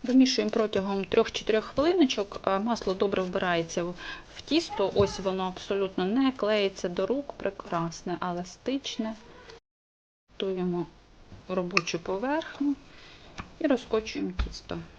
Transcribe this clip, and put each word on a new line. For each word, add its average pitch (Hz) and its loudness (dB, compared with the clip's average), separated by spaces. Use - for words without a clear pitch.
Вимішуємо 247 6
протягом 196 0
трьох-чотирьох - 2
хвилиночок. 285 2
Е, 196 4
масло 208 0
добре 196 2
вбирається 180 0
в, 175 -6
в - -14
тісто. 277 0
Ось 196 4
воно 190 -2
абсолютно 185 -2
не 262 4
клеїться 202 0
до 190 0
рук. 285 -2
Прекрасне, 175 -4
еластичне. 220 -4
Готуємо 180 -2
робочу 180 0
поверхню 269 -2
і 320 0
розкочуємо 220 -2
тісто. 170 -10